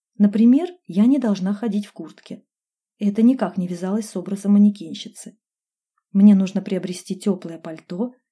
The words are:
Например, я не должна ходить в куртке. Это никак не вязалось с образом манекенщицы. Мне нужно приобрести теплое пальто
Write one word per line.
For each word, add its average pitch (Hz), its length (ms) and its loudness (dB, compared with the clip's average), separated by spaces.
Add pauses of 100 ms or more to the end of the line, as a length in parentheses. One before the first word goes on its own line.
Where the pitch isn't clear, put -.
(180)
Например, 226 500 2 (180)
я 196 200 0
не 277 120 2
должна 202 340 -4
ходить 208 340 -6
в - 60 -20
куртке. - 520 -18 (540)
Это 202 240 -2
никак 233 340 2
не 180 100 -4
вязалось 185 420 -6
с - 80 -12
образом 196 360 -4
манекенщицы. 202 840 0 (760)
Мне 202 240 8
нужно 190 260 -2
приобрести 185 560 -8
теплое 175 400 -6
пальто 175 560 -10 (180)